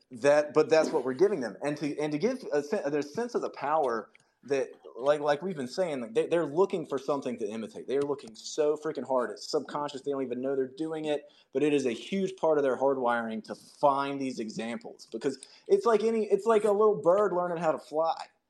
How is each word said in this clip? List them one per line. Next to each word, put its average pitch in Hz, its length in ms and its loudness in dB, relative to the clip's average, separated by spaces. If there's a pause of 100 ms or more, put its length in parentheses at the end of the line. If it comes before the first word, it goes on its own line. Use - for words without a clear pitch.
(100)
that, 143 440 2
but 151 160 4
that's 156 200 4
what 135 140 0
we're 131 100 -2
giving 180 260 4
them. 107 220 -4
And 147 160 -2
to, 151 200 -4
and 151 140 0
to 147 60 -2
give 233 240 -2 (100)
a 147 100 2
sen-, 190 280 -2
their 151 120 0
sense 233 320 -6
of 190 80 0
the 120 80 -4
power 135 580 -2 (360)
that, 127 240 -2 (280)
like, 143 240 2
like 143 220 0
we've 180 140 -6
been 127 120 -6
saying, 160 320 -4
like, 113 140 -10
they, 160 120 2
they're 165 200 2
looking 170 400 0
for 139 120 -4
something 135 400 -2
to 110 100 -4
imitate. 104 400 -8
They're 139 140 0
looking 139 320 -4
so 151 420 0
freaking 147 300 -6
hard. 123 240 0
It's - 200 -12
subconscious. 147 520 -4
They 143 100 -4
don't 135 100 -2
even 123 180 -4
know 135 160 -2
they're 131 200 0
doing 156 300 -6
it, 147 160 -2 (300)
but 131 120 0
it 151 80 4
is 135 140 2
a 120 60 0
huge 190 440 -4
part 160 220 2
of 139 60 2
their 127 120 2
hardwiring 120 680 0
to 104 100 -8 (260)
find 139 400 2
these 131 180 -4
examples, 110 720 -8
because 127 280 -4 (300)
it's 196 180 4
like 220 180 4
any, 226 220 2
it's 196 200 0
like 220 180 4
a 214 60 4
little 208 260 4
bird 175 360 4
learning 175 260 -2
how 165 140 2
to 135 60 0
fly. 156 360 -2 (360)